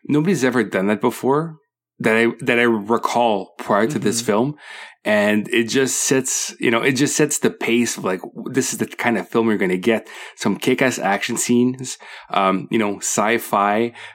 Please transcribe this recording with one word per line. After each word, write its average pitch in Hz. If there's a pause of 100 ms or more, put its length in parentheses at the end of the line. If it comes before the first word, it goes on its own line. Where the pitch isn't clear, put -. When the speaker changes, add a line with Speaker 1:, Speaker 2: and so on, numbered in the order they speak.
Speaker 1:
nobody's 151
ever 123
done 95
that 104
before 151 (420)
that 113
I, 117 (140)
that 120
I 120
recall 113
prior 107
to 104
this 101
Speaker 2:
Mm-hmm. 117
Speaker 1:
film. 120 (500)
And 104
it 117
just 127
sets, -
you 123
know, 117
it 135
just 139
sets 151
the 113
pace 117
of, 104
like, 92
w-, -
this 127
is 113
the 110
kind 117
of 92
film 113
you're 104
gonna 95
get. 110 (300)
Some 101
kick-ass 127
action 101
scenes, 127 (320)
um, 95
you 110
know, 104
sci-fi, 110 (240)